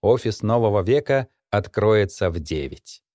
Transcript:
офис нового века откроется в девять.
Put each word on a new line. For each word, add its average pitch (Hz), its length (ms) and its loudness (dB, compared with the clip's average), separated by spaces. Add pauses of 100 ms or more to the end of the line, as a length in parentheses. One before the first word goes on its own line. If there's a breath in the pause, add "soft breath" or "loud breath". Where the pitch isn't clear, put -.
офис 113 400 0
нового 107 400 2
века 135 460 0 (260)
откроется 101 760 0
в 82 80 -6
девять. - 640 -10 (120)